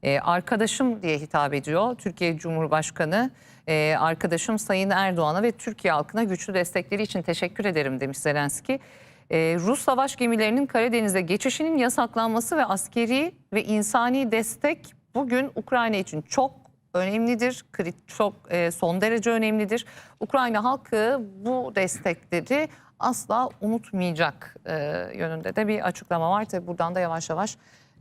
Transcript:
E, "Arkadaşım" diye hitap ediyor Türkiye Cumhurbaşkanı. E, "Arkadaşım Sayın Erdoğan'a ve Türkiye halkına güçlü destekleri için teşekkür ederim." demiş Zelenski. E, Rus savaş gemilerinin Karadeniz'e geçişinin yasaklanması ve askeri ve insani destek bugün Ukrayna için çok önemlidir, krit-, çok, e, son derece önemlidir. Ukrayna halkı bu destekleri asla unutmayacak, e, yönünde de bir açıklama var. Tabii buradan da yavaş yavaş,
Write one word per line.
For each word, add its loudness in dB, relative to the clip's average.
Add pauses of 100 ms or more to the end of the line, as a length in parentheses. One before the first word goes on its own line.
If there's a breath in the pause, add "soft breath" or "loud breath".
E, 2
"Arkadaşım" 0
diye 0
hitap 0
ediyor 0
Türkiye -2
Cumhurbaşkanı. 0 (360 loud breath)
E, 2
"Arkadaşım 0
Sayın 0
Erdoğan'a 2
ve 2
Türkiye -2
halkına 0
güçlü -4
destekleri 0
için -4
teşekkür -2
ederim." 0
demiş -4
Zelenski. -2 (520 loud breath)
E, 2
Rus 0
savaş 2
gemilerinin 2
Karadeniz'e 2
geçişinin 0
yasaklanması 0
ve 4
askeri 0 (180)
ve 2
insani 2
destek -2 (220)
bugün 0
Ukrayna 0
için -4
çok 0 (420)
önemlidir, 0
krit-, -6
çok, 0 (140)
e, 2
son 0
derece 2
önemlidir. 0 (340 loud breath)
Ukrayna 0
halkı 0 (240)
bu -2
destekleri -2 (300 loud breath)
asla 0 (120)
unutmayacak, -2 (100)
e, -6 (420)
yönünde -4
de 0
bir 0
açıklama -2
var. 0
Tabii -6
buradan -2
da 0
yavaş -2
yavaş, -2 (440 soft breath)